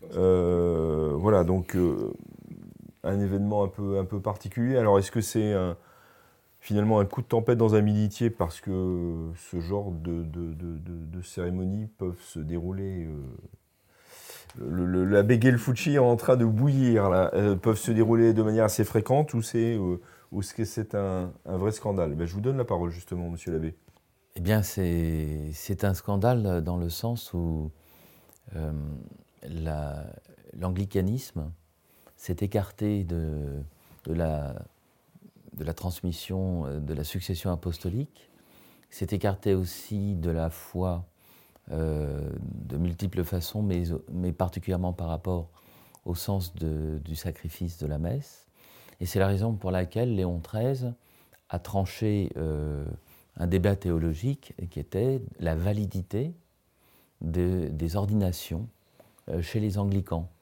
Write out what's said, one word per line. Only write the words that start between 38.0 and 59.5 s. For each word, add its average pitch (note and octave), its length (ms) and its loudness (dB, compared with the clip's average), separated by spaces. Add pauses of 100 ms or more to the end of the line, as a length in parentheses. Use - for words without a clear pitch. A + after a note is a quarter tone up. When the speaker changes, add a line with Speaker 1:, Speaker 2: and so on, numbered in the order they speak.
Speaker 2:
s'est - 220 -6
écarté G2 420 2
aussi G2 600 -2
de E2+ 140 -2
la E2 200 0
foi, F2 540 -4 (680)
euh, D2+ 580 -2 (120)
de - 360 -8
multiples F2 460 -2
façons, F2+ 380 -4
mais, F2+ 220 0 (280)
mais F2+ 200 -2
particulièrement F2+ 600 -2
par E2+ 160 -6
rapport E2 400 -4 (560)
au F2 100 -4
sens F2+ 400 -4
de, D#2 480 -4
du D#2+ 120 -8
sacrifice E2+ 640 -8
de D2+ 80 -4
la D2+ 100 -2
messe. F#2 500 -6 (540)
Et F2+ 40 -4
c'est F#2+ 140 0
la F#2+ 80 6
raison G2 260 2
pour F#2+ 180 -4
laquelle G2 440 0
Léon F2+ 240 0
treize B2 540 -2 (560)
a E2+ 100 -4
tranché, G2 800 0
euh, D2+ 480 -2 (520)
un F2 100 0
débat F#2+ 280 4
théologique E2+ 800 -2 (160)
qui - 100 -10
était B2 420 0 (180)
la D#2+ 160 0
validité G2+ 800 -2 (880)
de, F2 480 0
des D#2+ 260 -2
ordinations, G2+ 720 0 (600)
euh, E2+ 120 -2
chez E2+ 180 -2